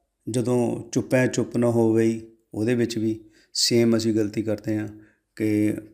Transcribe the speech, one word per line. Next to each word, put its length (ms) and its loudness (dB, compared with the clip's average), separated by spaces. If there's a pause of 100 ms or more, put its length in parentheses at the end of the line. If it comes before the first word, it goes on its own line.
(300)
ਜਦੋਂ 640 -2
"ਚੁੱਪੈ 340 2
ਚੁੱਪ 300 -2
ਨਾ 140 2
ਹੋਵੇ", 640 2 (180)
ਉਹਦੇ 200 0
ਵਿੱਚ 240 -2
ਵੀ 260 -4 (280)
ਸੇਮ 440 2
ਅਸੀਂ 180 0
ਗਲਤੀ 280 -2
ਕਰਦੇ 360 -4
ਹਾਂ 100 -4 (480)
ਕਿ 380 0 (200)